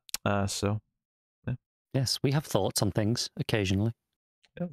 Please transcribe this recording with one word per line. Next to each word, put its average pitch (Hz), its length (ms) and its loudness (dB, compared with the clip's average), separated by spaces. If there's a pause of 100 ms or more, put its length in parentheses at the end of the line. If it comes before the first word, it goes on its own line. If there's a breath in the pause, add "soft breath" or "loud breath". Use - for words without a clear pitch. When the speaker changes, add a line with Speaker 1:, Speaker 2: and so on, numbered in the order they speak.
(260)
Speaker 1:
Uh, 101 220 2
so, 101 340 -2 (640)
yeah. 123 60 -2 (400)
Speaker 2:
Yes, 131 280 0
we 139 120 2
have 147 100 0
thoughts - 380 0
on 104 100 2
things 110 460 0
occasionally. 104 560 0 (680)
Speaker 1:
Yeah, 175 120 -4